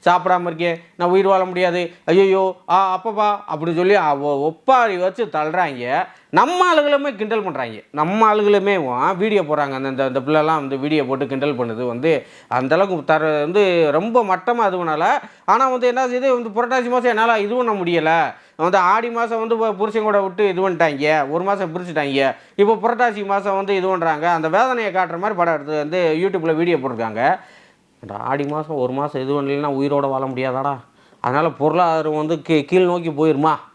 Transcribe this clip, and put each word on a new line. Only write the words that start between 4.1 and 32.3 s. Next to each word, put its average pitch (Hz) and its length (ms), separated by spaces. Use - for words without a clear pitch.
ஒ-, 143 300
ஒப்பாரி 220 520
வச்சு 185 280
தள்ளுறாங்க. 156 800
நம்ம 349 460
ஆளுகளுமே 285 400
கிண்டல் 214 280
பண்றாங்க. 123 380
நம்ம 202 420
ஆளுகளுமே 202 480
வா-, 139 360
வீடியோ 202 260
போடுறாங்க. 147 280
அந்த, 135 180
இந்த, 135 180
இந்த 131 120
பிள்ளைலாம் 151 360
வந்து 139 220
வீடியோ 147 280
போட்டு 131 220
கிண்டல் 135 300
பண்ணுது. 120 300
வந்து 127 380
அந்த 127 280
அளவுக்கு 180 300
தர 156 340
வந்து 170 520
ரொம்ப 220 320
மட்டமா 208 440
இது 180 180
பண்ணல. 156 200
ஆனா 247 240
வந்து 247 180
என்ன 247 200
செய்யுது, 254 340
வந்து 226 80
புரட்டாசி 240 400
மாசம் 247 200
என்னால 226 300
இது 208 160
பண்ண 240 180
முடியல, 165 600
வந்து 180 220
ஆடி 202 320
மாசம் 233 300
வந்து 226 180
பு-, 220 180
புருஷன் 214 280
கூட 208 180
விட்டு 196 280
இது 190 200
பண்ணிட்டாங்க, 151 600
ஒரு 170 140
மாசம் 190 320
பிரிச்சுட்டாங்க, 143 600
இப்போ 208 200
புரட்டாசி 214 500
மாசம் 196 300
வந்து 196 200
இது 185 120
பண்றாங்க, 165 420
அந்த 160 200
வேதனையை 226 420
காட்டுற 170 260
மாதிரி 202 160
படம் 170 200
எடுத்து 151 240
வந்து 156 460
YouTube-ல 175 320
வீடியோ 170 220
போட்டிருக்காங்க. 123 600
"ஆடி 131 260
மாசம் 151 320
ஒரு 127 180
மாசம் 143 280
இது 143 200
பண்ணலைன்னா 143 240
உயிரோட 139 440
வாழ 135 160
முடியாதாடா? 131 520
அதனால 143 300
பொருளாதாரம் 156 640
வந்து 156 200